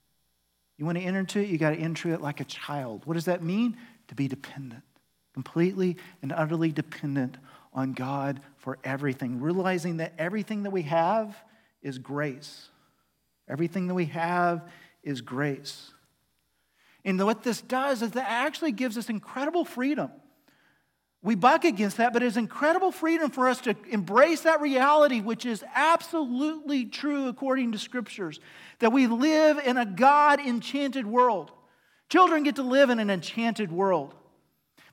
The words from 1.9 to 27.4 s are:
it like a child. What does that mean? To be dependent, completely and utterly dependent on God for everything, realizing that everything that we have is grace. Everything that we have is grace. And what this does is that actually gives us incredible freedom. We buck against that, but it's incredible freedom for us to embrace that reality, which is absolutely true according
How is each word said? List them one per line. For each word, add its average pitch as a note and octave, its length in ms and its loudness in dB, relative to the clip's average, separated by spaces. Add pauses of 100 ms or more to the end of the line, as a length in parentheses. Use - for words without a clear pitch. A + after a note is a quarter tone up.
it E3+ 80 -6
like C#3+ 180 -8
a C3+ 60 -8
child. B2+ 600 -10
What D#3+ 100 -4
does E3 100 -4
that F3 180 -2
mean? A3 320 0 (340)
To - 60 -18
be C#3 120 -2
dependent, C3 560 -12 (500)
completely F3+ 640 0 (240)
and C#3 100 -8
utterly E3 400 0
dependent C#3 640 -4 (360)
on C3 200 -4
God C#3 460 -6 (180)
for C3 260 -8
everything, C3 580 -4
realizing F3 560 -2
that D#3+ 220 -8
everything G3+ 440 -6
that G3+ 80 -6
we F#3 120 -2
have F#3 520 0 (460)
is C3+ 160 -8
grace. C#3+ 720 -8 (800)
Everything E3+ 380 -4
that F3+ 80 -4
we F3 100 0
have E3+ 640 0 (340)
is C3+ 180 -6
grace. C#3 680 -6 (1120)
And F#3+ 220 0
what A3 160 0
this A#3 200 -4
does C4 400 -2
is A3 100 -4
that B3 180 -4
actually C4 440 -2
gives A3+ 240 -4
us A#3 120 -6
incredible C#4+ 560 -4
freedom. B3 460 -4 (1120)
We G#3+ 120 0
buck C4 300 6
against G#3 320 0
that, A#3 160 2
but A#3+ 80 0
it's A#3 160 0
incredible D#4+ 540 0
freedom D#4+ 400 0
for B3+ 160 0
us B3 140 0
to D4 140 -2 (140)
embrace A#3 520 4
that D#4+ 200 4
reality, C#4+ 580 4
which G#3+ 260 -4
is A3+ 180 -6 (100)
absolutely D4 1120 0
true C#4 420 -4
according C4 440 -2